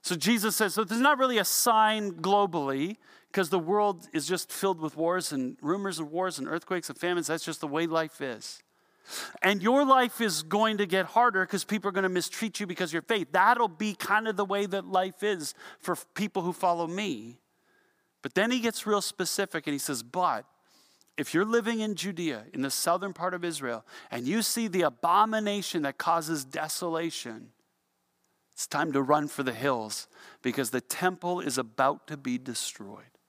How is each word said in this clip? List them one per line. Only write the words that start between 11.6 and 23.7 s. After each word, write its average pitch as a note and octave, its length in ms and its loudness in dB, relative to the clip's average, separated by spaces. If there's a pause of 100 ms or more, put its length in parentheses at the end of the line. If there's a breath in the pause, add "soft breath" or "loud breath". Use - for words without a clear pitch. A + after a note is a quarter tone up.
people G3+ 260 -2
are - 20 -2
gonna F#3+ 180 0
mistreat F3+ 500 -4
you G#3 60 -4
because F3 240 -4
of D3+ 40 -6
your E3 100 -2
faith. F#3+ 280 0
That'll A3 360 4
be G3 260 -2
kind G#3+ 340 0
of G3+ 100 -2
the G3+ 80 2
way G3+ 200 0
that F#3 200 -4
life F#3+ 360 0
is F#3+ 320 -2 (260 loud breath)
for F3+ 140 -4
f-, - 220 -8
people G3 260 -2
who F3 100 -2
follow E3+ 360 0
me. C#3+ 520 -6 (840)
But C3 100 -8
then G#3 160 2
he B3+ 100 0
gets A3+ 280 -2
real G#3 140 2
specific - 680 -4
and D3 60 0
he C#3 60 -2
says, C3 220 -4
"But C3 460 -2 (680 soft breath)
if - 180 -4
you're F3+ 120 4
living A3+ 340 0
in G#3+ 140 -2
Judea, D#3+ 600 -4
in C3 100 -2
the C3+ 80 -2
southern F3+ 420 0
part F3+ 220 -4
of F3 100 -6
Israel, C3+ 400 -4 (240 loud breath)